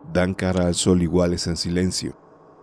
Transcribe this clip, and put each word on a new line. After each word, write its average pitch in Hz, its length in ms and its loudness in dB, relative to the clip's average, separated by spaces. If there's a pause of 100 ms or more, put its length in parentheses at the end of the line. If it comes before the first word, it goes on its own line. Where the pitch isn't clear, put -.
(120)
dan 90 220 0
cara 92 320 0
al 87 80 2
sol 90 280 4
iguales 87 440 0
en 85 100 -2
silencio. 87 600 -4 (440)